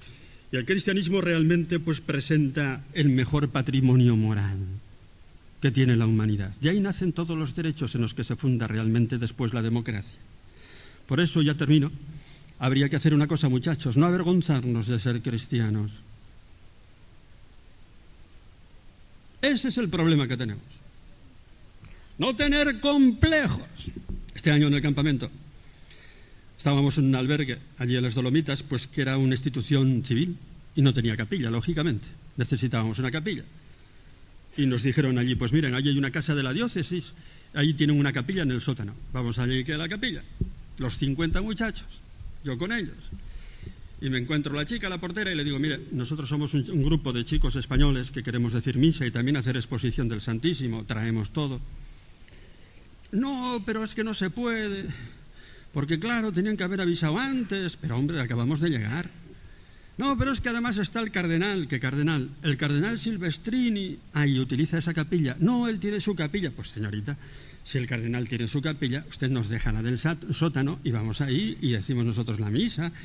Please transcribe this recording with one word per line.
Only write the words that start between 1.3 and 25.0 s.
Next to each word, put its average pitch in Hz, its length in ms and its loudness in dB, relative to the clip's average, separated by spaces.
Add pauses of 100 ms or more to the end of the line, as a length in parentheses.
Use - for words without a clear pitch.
pues, 160 220 -2
presenta 139 800 0 (100)
el 147 160 4
mejor 131 400 2
patrimonio 127 680 6
moral 104 420 2 (1040)
que 143 100 2
tiene 123 240 4
la 113 100 4
humanidad. 107 560 2
De 151 80 2
ahí 202 100 4
nacen 185 340 0
todos 165 240 -4
los 143 180 -4
derechos 156 400 -2
en 120 60 0
los 110 120 -2
que 127 100 -4
se 113 120 -4
funda 120 320 0
realmente 113 500 2
después 117 360 -2
la 117 80 0
democracia. 113 560 -2 (920)
Por 135 120 2
eso, 165 220 2
ya 147 140 4
termino, 151 360 4 (680)
habría 135 300 4
que 147 80 0
hacer 151 160 4
una 147 140 6
cosa, 147 220 2
muchachos, 127 480 0
no 156 80 8
avergonzarnos 160 840 2
de 123 120 0
ser 117 220 0
cristianos. 110 720 0 (3500)
Ese 262 280 2
es 196 80 -4
el 214 120 0
problema 160 380 4
que 123 100 -2
tenemos. 117 260 -6 (1500)
No 226 180 0
tener 285 440 2
complejos. 285 880 4 (680)
Este - 160 2
año 147 160 6
en 143 60 4
el 139 80 2
campamento 143 500 0 (1300)